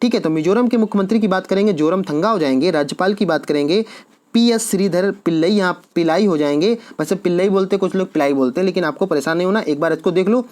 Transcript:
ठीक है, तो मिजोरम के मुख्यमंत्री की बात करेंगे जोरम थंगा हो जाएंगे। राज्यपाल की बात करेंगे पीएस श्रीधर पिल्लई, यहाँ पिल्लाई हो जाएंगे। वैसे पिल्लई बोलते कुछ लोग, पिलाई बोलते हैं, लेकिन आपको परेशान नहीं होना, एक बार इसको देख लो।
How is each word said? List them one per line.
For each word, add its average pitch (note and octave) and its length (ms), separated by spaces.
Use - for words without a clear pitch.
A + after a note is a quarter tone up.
ठीक A#3+ 120
है, A#3 60
तो D#3+ 100
मिजोरम F3 380
के A#3 100
मुख्यमंत्री G#3 420
की G#3+ 80
बात F#3 200
करेंगे G3 260
जोरम E3 300
थंगा D#3 260
हो A3 100
जाएंगे। C#3+ 320
राज्यपाल D#3+ 420
की G3+ 120
बात D#3+ 200
करेंगे D3+ 380
पीएस A#3 380
श्रीधर F#3 380
पिल्लई, E3 240
यहाँ F#3+ 320
पिल्लाई E3+ 300
हो F3+ 120
जाएंगे। D3 360
वैसे D#3 180
पिल्लई F#3 320
बोलते F#3+ 280
कुछ F#3+ 180
लोग, F#3 180
पिलाई C#3+ 200
बोलते C3+ 280
हैं, F#3+ 40
लेकिन F#3 180
आपको D#3 220
परेशान D#3+ 320
नहीं F3+ 80
होना, G3 160
एक D3 180
बार D#3+ 140
इसको D#3+ 180
देख F3+ 160
लो। A#3+ 240